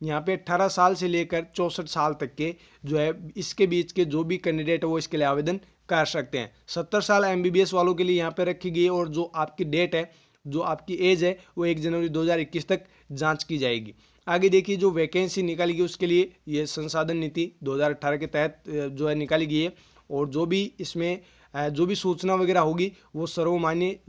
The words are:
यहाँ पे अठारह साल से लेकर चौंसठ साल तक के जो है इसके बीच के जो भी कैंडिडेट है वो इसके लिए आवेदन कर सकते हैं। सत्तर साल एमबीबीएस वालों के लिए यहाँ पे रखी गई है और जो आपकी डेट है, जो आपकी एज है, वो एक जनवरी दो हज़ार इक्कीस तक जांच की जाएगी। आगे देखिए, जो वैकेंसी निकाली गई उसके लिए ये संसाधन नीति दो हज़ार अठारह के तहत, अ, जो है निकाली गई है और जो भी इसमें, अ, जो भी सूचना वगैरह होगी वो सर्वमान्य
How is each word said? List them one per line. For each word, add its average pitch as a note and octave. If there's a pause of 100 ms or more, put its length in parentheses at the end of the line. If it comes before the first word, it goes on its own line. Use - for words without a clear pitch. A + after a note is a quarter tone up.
यहाँ D#3
पे F3+
अठारह F#3
साल F#3
से F3+
लेकर E3+ (100)
चौंसठ F3
साल D#3
तक D3
के E3 (300)
जो D3
है D3+ (240)
इसके G3
बीच E3+
के F3+
जो D#3
भी E3+
कैंडिडेट D#3+
है D#3+
वो D#3+
इसके D#3+
लिए D3
आवेदन D3+ (280)
कर D#3+
सकते C#3
हैं। A2+ (160)
सत्तर E3+
साल G3+
एमबीबीएस F3+
वालों F3+
के F3
लिए F3+
यहाँ E3
पे F3+
रखी F3+
गई E3+
है F3+
और F3
जो D#3
आपकी D#3+
डेट E3
है, E3 (340)
जो D3
आपकी E3+
एज F3+
है, F#3 (220)
वो F3
एक E3+
जनवरी E3+
दो D#3+
हज़ार E3
इक्कीस D#3
तक F#3 (280)
जांच D3+
की D#3+
जाएगी। A#2 (320)
आगे F3+
देखिए, F#3+
जो F#3+
वैकेंसी F3
निकाली E3+
गई E3+
उसके F3
लिए F3+ (180)
ये D3+
संसाधन D#3+
नीति E3 (120)
दो C3+
हज़ार D3
अठारह D3
के D3+
तहत, D#3
अ, -
जो C#3+
है D3+
निकाली D#3
गई D3+
है F3 (360)
और C#3+
जो D3+
भी G3
इसमें, F3 (340)
अ, D3
जो D3+
भी G3
सूचना F3+
वगैरह F3+
होगी F3 (240)
वो E3
सर्वमान्य E3+ (100)